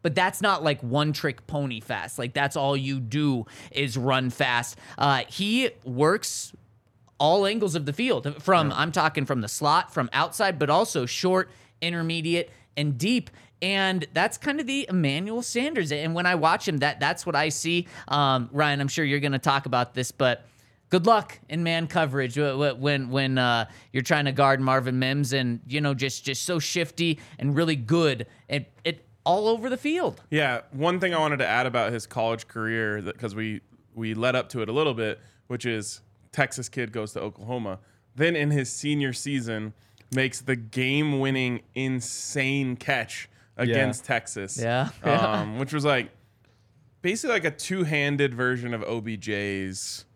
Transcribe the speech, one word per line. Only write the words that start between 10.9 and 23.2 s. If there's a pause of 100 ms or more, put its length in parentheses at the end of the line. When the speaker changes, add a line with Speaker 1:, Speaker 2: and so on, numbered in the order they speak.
Speaker 1:
short, (320)
intermediate, (280)
and
deep. (320)
And
that's
kind
of
the
Emmanuel
Sanders.
And
when
I
watch
him,
that,
that's
what
I
see. (220)
Um,
Ryan,
I'm
sure
you're
gonna
talk
about
this,
but (420)
good
luck (120)
in
man
coverage
wh-,
wh-,
when,
when,